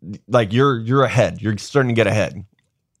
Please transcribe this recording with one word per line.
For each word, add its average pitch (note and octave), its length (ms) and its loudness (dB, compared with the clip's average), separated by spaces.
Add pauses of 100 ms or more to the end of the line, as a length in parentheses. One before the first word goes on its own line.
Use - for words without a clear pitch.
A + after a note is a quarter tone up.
(280)
Like, A2 240 0
you're, C3 260 2
you're B2 240 0
ahead. G#2 400 0
You're G#2 160 -2
starting C3 300 -2
to A#2 60 0
get A2 120 4
ahead. G2 400 -2 (540)